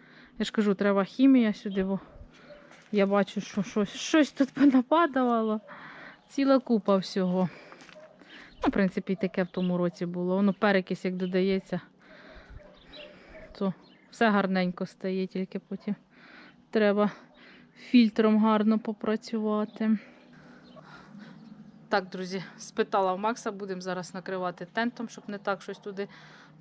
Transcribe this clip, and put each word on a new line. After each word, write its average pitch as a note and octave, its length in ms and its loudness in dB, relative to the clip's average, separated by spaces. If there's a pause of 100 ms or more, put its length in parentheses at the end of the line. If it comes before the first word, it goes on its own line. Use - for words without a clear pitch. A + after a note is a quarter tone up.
(380)
Я A3 60 -4
ж - 80 -8
кажу, G#3 220 2
треба G3 300 2
хімія B3+ 500 4
сюди, G3 300 -4
бо... F#3+ 160 -2 (960)
я G3+ 120 4
бачу, G3 340 0
що - 220 -6
щось, - 320 -2
щось - 380 2
тут - 180 0
понападавало. B3+ 1120 2 (680)
Ціла C4+ 300 2
купа A3 380 2
всього. F#3 520 0 (1120)
Ну, - 60 2
в - 20 4
принципі, G3 420 -2
і F3+ 40 -2
таке F#3+ 260 -2
в F3+ 40 0
тому F3+ 320 -2
році F3 280 -2
було. F3+ 300 -4
Воно G3 160 2
перекись, F#3+ 520 0
як F#3 120 -4
додається, F#3 640 -2 (1800)
то F#3+ 160 -2 (360)
все A3+ 200 2
гарненько F#3+ 560 0
стає, F#3+ 400 -6
тільки F#3 320 -6
потім G3 360 -8 (760)
треба G#3 400 2 (680)
фільтром A3 640 4
гарно A3 400 4
попрацювати. G#3+ 1200 -2 (1900)
Так, F#3+ 200 0
друзі, F#3 360 -8 (140)
спитала G3 540 0
в F#3 60 -4
Макса, A3 340 -4
будемо F#3+ 280 -10
зараз F3+ 340 -8
накривати F3+ 580 -8
тентом, A#3 360 -4
щоб - 200 -18
не G#3 100 -10
так G3+ 240 -6
щось G3 160 -12
туди G3+ 300 -10 (520)